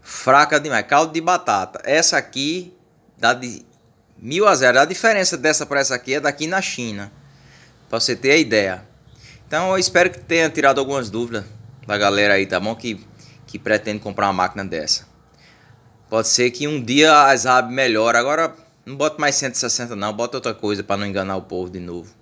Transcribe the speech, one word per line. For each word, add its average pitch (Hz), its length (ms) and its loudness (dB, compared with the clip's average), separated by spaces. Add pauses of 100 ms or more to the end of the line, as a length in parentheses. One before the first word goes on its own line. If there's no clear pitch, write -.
Fraca 147 580 2
demais. 135 280 -2
Caldo 156 260 2
de 160 80 -2
batata. 160 640 -2
Essa 160 320 2
aqui 156 580 -6 (440)
dá 120 160 2
de 123 320 -12 (500)
mil 170 320 0
a 185 60 6
zero. 127 260 4
A 147 60 6
diferença 185 500 0
dessa 151 300 0
pra 139 140 -2
essa 135 160 -2
aqui 131 180 -6
é 147 60 -2
daqui 147 260 -4
na 190 160 -2
China. 107 500 -8 (800)
Pra 117 100 -4
você 117 160 -2
ter 135 140 0
a 147 80 6
ideia. 104 500 0 (580)
Então, 180 260 -2
eu 190 40 0
espero 180 320 2
que 180 100 -8
tenha 165 300 0
tirado 139 300 2
algumas 135 320 -4
dúvidas 113 340 -6 (420)
da 104 120 -2
galera 101 340 4
aí, 98 140 2
tá 95 120 -2
bom? 107 160 -4
Que, 110 300 -10 (420)
que - 120 -18
pretende 107 400 -2
comprar 101 300 -2
uma 98 40 0
máquina 92 320 -2
dessa. 82 420 -6 (1040)
Pode 110 180 -2
ser 123 240 0
que 143 140 -6
um 147 160 -4
dia 143 300 4
a 139 240 8
Zab 127 340 2
melhore. 117 460 2
Agora, 151 400 0 (300)
não 135 100 -14
bota 151 240 -2
mais 143 140 0
cento 131 220 -4
e - 20 -6
sessenta 120 360 -6
não. 101 160 -4
Bota 117 280 -6
outra 113 160 -6
coisa 104 280 -4
pra 101 140 -2
não 101 80 -4
enganar 95 320 -4
o 90 60 -6
povo 92 260 -8
de 92 100 -12
novo. 87 320 -12 (120)